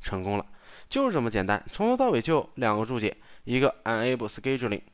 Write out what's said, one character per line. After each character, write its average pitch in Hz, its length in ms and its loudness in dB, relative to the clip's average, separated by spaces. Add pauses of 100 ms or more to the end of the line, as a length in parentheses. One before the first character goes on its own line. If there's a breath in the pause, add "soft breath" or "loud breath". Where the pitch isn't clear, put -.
成 95 200 -2
功 101 160 -2
了， - 80 -2 (420 loud breath)
就 269 200 2
是 226 60 0
这 160 60 2
么 117 120 2
简 101 120 2
单， 101 280 0
从 214 180 0
头 247 80 2
到 254 140 4
尾 123 100 2
就 156 340 2
两 110 220 2
个 110 80 0
注 120 140 -2
解， 107 180 -2 (280 loud breath)
一 123 140 0
个 139 160 4 (100)
enable 117 420 0
scheduling， 120 540 -2 (120)